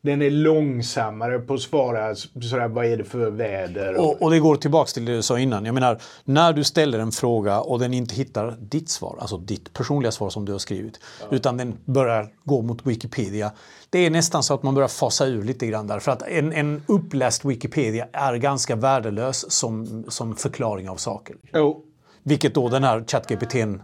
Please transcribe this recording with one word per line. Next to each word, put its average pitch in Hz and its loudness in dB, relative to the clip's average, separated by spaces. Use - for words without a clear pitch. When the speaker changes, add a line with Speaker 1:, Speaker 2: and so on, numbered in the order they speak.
Speaker 1:
den 143 2
är 143 4
långsammare 127 2
på 123 -4
att 131 -2
svara 117 0
s-, - -8
sådär, 120 0
vad 117 -2
är 117 2
det 104 -4
för 117 -2
väder? 95 -4
Speaker 2:
Och, 151 2
och 160 4
det 165 8
går 151 8
tillbaks 147 2
till 117 -4
det 120 0
du 113 0
sa 120 2
innan. 113 0
Jag 113 -2
menar, 127 4
när 160 6
du 147 2
ställer 139 2
en 110 -2
fråga 110 2
och 123 -2
den 123 0
inte 120 -4
hittar 117 -4
ditt 139 -4
svar, - -6
alltså 104 -6
ditt 101 -8
personliga 131 0
svar 104 -4
som 101 -6
du 101 -4
har 98 -4
skrivit, 104 -8
Speaker 1:
Ja. - -4
Speaker 2:
utan 127 0
den 123 -6
börjar 117 2
gå 139 2
mot 117 -6
Wikipedia, 107 -4
det 180 2
är 165 4
nästan 156 2
så - 0
att 135 -2
man 135 2
börjar 135 4
fasa - 0
ur 120 -2
lite 117 -4
grann 107 -4
där. 104 -4
För 139 -2
att 120 -2
en, 160 0
en 147 -2
uppläst 139 0
Wikipedia 120 -2
är 139 0
ganska 131 0
värdelös 120 0
som, 113 -4
som 113 -6
förklaring 101 -4
av 92 -10
saker. - -8
Speaker 1:
Jo. 151 2
Speaker 2:
Vilket 147 2
då 123 2
den 135 2
här 117 4
chat - -2
G 113 0
P 117 -4
T 117 0